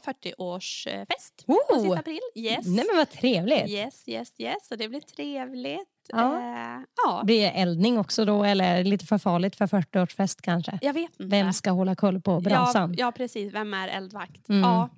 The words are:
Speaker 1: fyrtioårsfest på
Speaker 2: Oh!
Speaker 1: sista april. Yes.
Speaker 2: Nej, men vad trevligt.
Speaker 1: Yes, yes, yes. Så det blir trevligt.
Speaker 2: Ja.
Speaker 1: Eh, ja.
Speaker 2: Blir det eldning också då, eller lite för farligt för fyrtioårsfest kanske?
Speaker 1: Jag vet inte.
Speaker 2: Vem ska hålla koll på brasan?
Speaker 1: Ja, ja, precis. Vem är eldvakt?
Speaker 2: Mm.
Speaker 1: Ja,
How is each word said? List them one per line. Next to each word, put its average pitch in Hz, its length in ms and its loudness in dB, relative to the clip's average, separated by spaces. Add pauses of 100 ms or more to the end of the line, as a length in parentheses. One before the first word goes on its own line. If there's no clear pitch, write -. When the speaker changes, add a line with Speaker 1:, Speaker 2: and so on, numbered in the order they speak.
Speaker 1:
fyrtioårsfest - 1400 -8
på 247 80 2
Speaker 2:
Oh! 466 300 4
Speaker 1:
sista 180 160 2
april. 320 200 -8 (160)
Yes. 226 320 -4
Speaker 2:
Nej, 214 200 2
men 403 100 2
vad 311 120 4
trevligt. 240 600 0
Speaker 1:
Yes, 208 380 -8
yes, 233 300 -10
yes. 247 300 -8
Så 240 80 -12
det 220 140 -8
blir 269 120 -10
trevligt. 277 880 -10 (180)
Speaker 2:
Ja. 240 320 0
Speaker 1:
Eh, 240 420 -10 (240)
ja. - 200 0
Speaker 2:
Blir 220 160 4
det 196 80 4
eldning 185 480 2
också 214 280 0
då, 208 180 2
eller 185 400 2
lite 202 220 0
för 208 120 2
farligt 180 380 0
för 202 120 0
fyrtioårsfest 185 720 0
kanske? 175 400 -2
Speaker 1:
Jag 285 120 0
vet 330 100 -2 (160)
inte. 190 60 -10
Speaker 2:
Vem 196 280 2
ska - 180 0
hålla 185 240 2
koll 190 260 2
på 175 180 2
brasan? 208 580 2
Speaker 1:
Ja, 254 80 0
ja, 240 60 0
precis. 226 420 -6
Vem 208 200 -6
är 190 140 -4
eldvakt? 190 640 -12
Speaker 2:
Mm. 202 120 6
Speaker 1:
Ja, 185 360 4